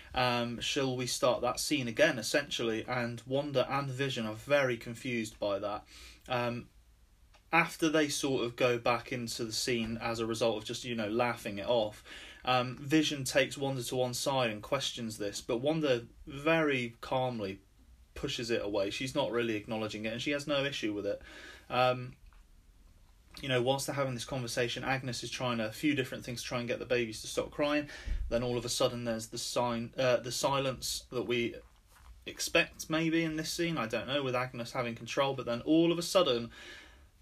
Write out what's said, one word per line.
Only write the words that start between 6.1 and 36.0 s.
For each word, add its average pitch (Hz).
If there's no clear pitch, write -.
Um, 120
after 165
they 151
sort 135
of 123
go 123
back 117
into 120
the 110
scene 117
as 117
a 113
result 113
of 107
just, 120
you 120
know, 107
laughing 113
it -
off, 110
um, 127
Vision 143
takes 131
Wanda 135
to 131
one 127
side 135
and 107
questions 120
this, 101
but 120
Wanda 139
very 139
calmly 117
pushes 127
it 104
away. 101
She's 131
not 131
really 117
acknowledging 107
it, 110
and 123
she 147
has 143
no 139
issue 123
with 101
it. 101
Um, 127
you 139
know, 127
whilst 135
they're 135
having 135
this 117
conversation, 120
Agnes 131
is 117
trying 120
a 110
few 147
different 123
things 120
to -
try 127
and 120
get -
the 113
babies 120
to -
stop -
crying. 147
Then 120
all 123
of 117
a 120
sudden 120
there's 113
the 123
sign, 120
uh, 127
the 123
silence 135
that 123
we 120
expect -
maybe 165
in 156
this 160
scene, 170
I 113
don't 113
know, 139
with 123
Agnes 123
having 120
control. 113
But 123
then 117
all 165
of 170
a -